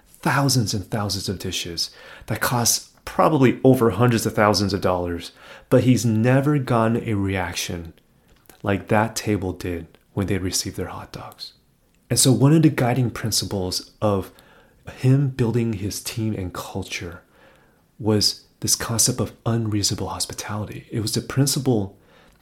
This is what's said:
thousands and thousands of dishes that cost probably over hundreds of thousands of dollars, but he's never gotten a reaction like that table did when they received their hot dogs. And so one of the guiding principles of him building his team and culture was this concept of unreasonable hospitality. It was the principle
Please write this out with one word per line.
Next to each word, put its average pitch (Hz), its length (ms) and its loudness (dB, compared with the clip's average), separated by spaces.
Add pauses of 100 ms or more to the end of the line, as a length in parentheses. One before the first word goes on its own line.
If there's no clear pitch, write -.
thousands 131 640 0
and 98 160 -6
thousands 101 380 -4
of 90 120 -4
dishes 87 500 -6 (380)
that 107 120 -6
cost - 640 -2
probably 156 580 4
over 117 280 6
hundreds 113 360 2
of 110 80 -4
thousands 104 380 2
of 98 80 0
dollars, 90 540 -2 (360)
but - 140 6
he's 120 220 4
never 127 540 4
gotten 117 460 0
a 110 100 -2
reaction 90 760 -4 (720)
like 98 240 -2
that 113 300 0
table 98 340 -2
did 85 340 -8 (280)
when 95 140 -2
they 98 100 0
received 90 400 -6
their 87 100 -6
hot - 240 -14
dogs. - 400 -16 (580)
And 113 100 0
so 135 120 6
one 127 220 6
of 165 80 6
the 151 80 8
guiding 123 400 0
principles 98 800 -4 (100)
of 101 300 0 (640)
him 135 320 4
building 117 440 0
his 95 280 -6
team 110 340 -4
and 92 180 -8
culture - 680 -10 (760)
was 107 480 0 (140)
this - 160 -2
concept - 440 -2
of 98 140 -4 (120)
unreasonable 104 640 -2
hospitality. - 800 -10
It 120 80 -4
was 110 140 -4
the 117 80 -2
principle 131 760 0 (440)